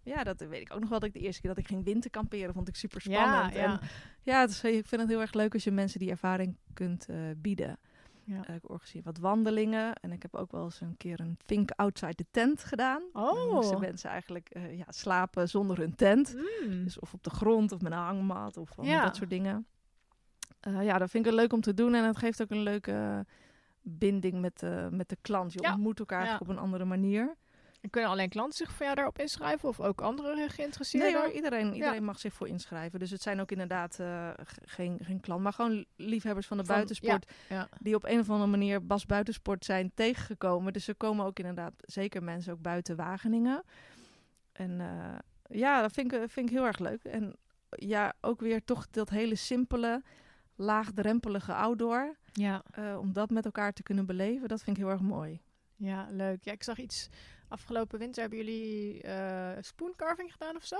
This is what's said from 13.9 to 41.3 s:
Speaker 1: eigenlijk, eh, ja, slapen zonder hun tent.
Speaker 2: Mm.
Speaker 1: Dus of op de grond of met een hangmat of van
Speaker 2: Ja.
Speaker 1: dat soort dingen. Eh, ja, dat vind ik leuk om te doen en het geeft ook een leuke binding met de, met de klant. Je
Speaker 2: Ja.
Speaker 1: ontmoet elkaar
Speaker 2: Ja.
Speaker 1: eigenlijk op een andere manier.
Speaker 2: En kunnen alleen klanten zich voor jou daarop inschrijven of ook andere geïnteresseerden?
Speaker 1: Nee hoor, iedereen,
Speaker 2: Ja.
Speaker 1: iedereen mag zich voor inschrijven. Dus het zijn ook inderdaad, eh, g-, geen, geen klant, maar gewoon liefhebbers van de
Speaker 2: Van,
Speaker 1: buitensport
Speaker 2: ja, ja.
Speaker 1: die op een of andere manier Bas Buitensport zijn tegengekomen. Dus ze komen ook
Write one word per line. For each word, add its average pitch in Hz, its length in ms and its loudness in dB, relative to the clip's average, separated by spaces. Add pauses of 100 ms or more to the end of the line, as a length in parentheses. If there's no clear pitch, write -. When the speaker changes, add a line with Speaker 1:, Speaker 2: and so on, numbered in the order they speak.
Speaker 1:
eigenlijk, 175 400 -8
eh, 175 280 -10
ja, 180 100 -8
slapen 180 600 0
zonder 196 300 2
hun 160 160 0
tent. 240 400 8
Speaker 2:
Mm. 262 500 -4
Speaker 1:
Dus 180 140 -4
of - 160 -12
op 185 100 -14
de 165 60 -6
grond 214 420 4
of 175 80 -6
met 170 120 -2
een 165 60 -2
hangmat 190 580 -2
of 165 180 -10
van - 100 -6
Speaker 2:
Ja. 294 200 4
Speaker 1:
dat 185 120 2
soort 196 140 -4
dingen. 196 360 0 (920)
Eh, 196 240 -2
ja, 196 140 6
dat 185 120 2
vind 226 160 2
ik 226 60 6
leuk 233 200 8
om 226 80 4
te 208 140 4
doen 240 200 6
en 233 100 6
het 220 120 4
geeft 226 260 0
ook 208 80 -2
een 214 120 0
leuke 202 640 -2 (540)
binding 185 600 0
met 180 180 -2
de, 175 320 -4
met 180 180 -4
de 190 120 -8
klant. 185 320 -2
Je 180 100 -6
Speaker 2:
Ja. 175 100 4
Speaker 1:
ontmoet 208 260 0
elkaar 196 240 -2
Speaker 2:
Ja. 185 40 0
Speaker 1:
eigenlijk 208 260 -2
op 190 60 -2
een - 60 -4
andere 185 200 -2
manier. 202 520 2 (440)
Speaker 2:
En 202 100 -10
kunnen 226 200 2
alleen 190 180 2
klanten 233 280 -4
zich 330 160 -6
voor - 120 -6
jou 277 120 0
daarop 277 220 0
inschrijven 302 500 -2
of 233 120 -2
ook 196 200 0
andere 294 480 -2
geïnteresseerden? 294 640 0
Speaker 1:
Nee 302 100 4
hoor, 311 100 2
iedereen, 269 340 0
Speaker 2:
Ja. 208 80 0
Speaker 1:
iedereen 214 300 0
mag 202 140 -4
zich 208 140 -6
voor - 160 -8
inschrijven. 170 500 -8
Dus 180 120 -4
het 190 120 -8
zijn 196 180 -2
ook 190 100 -4
inderdaad, 180 500 -4
eh, 175 300 -4
g-, - 340 -14
geen, 175 380 -4
geen 185 180 -4
klant, 180 220 -2
maar 202 100 2
gewoon 226 320 0 (120)
liefhebbers 208 500 -2
van 202 100 -4
de 196 80 0
Speaker 2:
Van, 196 100 2
Speaker 1:
buitensport 208 580 2 (160)
Speaker 2:
ja, 190 80 -6
ja. 185 120 -6 (120)
Speaker 1:
die 214 140 2
op 214 100 2
een 233 160 4
of 208 100 0
andere 208 200 4
manier 202 360 2
Bas 202 200 0
Buitensport 202 580 0
zijn 185 300 0
tegengekomen. 190 800 0
Dus 196 120 -6
ze 208 100 -4
komen 214 320 0
ook 190 120 -6